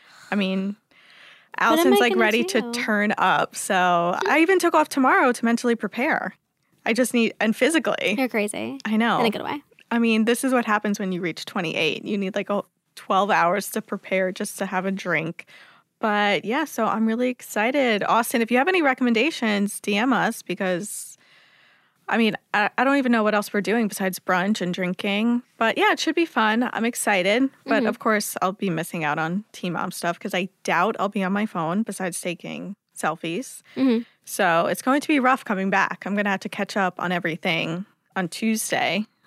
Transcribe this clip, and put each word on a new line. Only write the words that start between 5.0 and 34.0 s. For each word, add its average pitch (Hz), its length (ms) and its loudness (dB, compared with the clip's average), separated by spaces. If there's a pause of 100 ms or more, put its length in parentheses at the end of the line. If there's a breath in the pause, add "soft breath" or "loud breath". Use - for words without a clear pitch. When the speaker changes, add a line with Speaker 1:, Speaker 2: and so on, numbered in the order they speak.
Speaker 1:
to - 120 -4
mentally 233 300 2
prepare. 233 600 -4 (520)
I 240 60 0
just 240 200 2
need, 233 280 2
and 220 160 2
physically. 254 600 0
Speaker 2:
You're 262 120 0
crazy. 220 560 -4
Speaker 1:
I 220 120 0
know. 220 240 2
Speaker 2:
In 233 60 4
a 220 40 2
good - 120 -6
way. 294 200 -8 (280)
Speaker 1:
I 233 80 0
mean, 226 280 2
this 233 180 0
is 254 80 2
what 240 120 2
happens 214 360 0
when 190 120 -4
you 175 80 -4
reach - 260 -6
twenty-eight. - 580 -2
You 208 140 -2
need, 190 180 -4
like, 202 140 -6
a 101 120 -2 (320)
twelve 196 360 0
hours 175 400 2
to 214 120 -6
prepare 190 480 -2
just - 280 -8
to 196 80 -4
have 185 200 -4
a 190 60 -2
drink. 165 540 -4 (520 soft breath)
But 208 460 0
yeah, 277 220 -2
so 233 200 -4
I'm 220 200 0
really 240 240 0
excited. 240 760 0
Austin, 233 380 2
if 220 100 -2
you 247 60 4
have 277 100 2
any 370 140 2
recommendations, 233 960 0
D 202 160 -2
M 247 160 2
us 202 300 0
because, 185 760 -6 (920 soft breath)
I 214 100 0
mean, 220 180 2 (160)
I, 208 240 2
I 247 80 2
don't 277 140 4
even 254 140 2
know 233 100 2
what 214 120 2
else 208 200 -2
we're 208 80 0
doing 214 260 0
besides 190 300 -4
brunch 190 420 0
and 180 140 -2
drinking. 202 680 -2 (140)
But 226 220 0
yeah, 392 140 4
it 320 80 -2
should 320 140 -2
be 339 120 2
fun. 220 460 2
I'm 220 120 -4
excited. 220 640 2 (160)
But 233 140 0
Speaker 2:
Mm-hmm. 226 80 2
Speaker 1:
of - 140 -2
course, 214 420 0
I'll 185 100 0
be 202 160 -4
missing 165 360 -4
out 151 140 0
on 170 340 -2
Teen 180 200 -6
Mom - 180 -4
stuff 170 300 -4
'cause 196 140 -8
I 180 160 -2 (140)
doubt 190 340 2
I'll 190 100 0
be 196 160 -2
on 185 80 -2
my 208 140 -2
phone 175 360 -2
besides 185 380 -6
taking 170 560 -10 (220)
selfies. 165 640 -6 (140)
Speaker 2:
Mm-hmm. 247 260 2 (240 soft breath)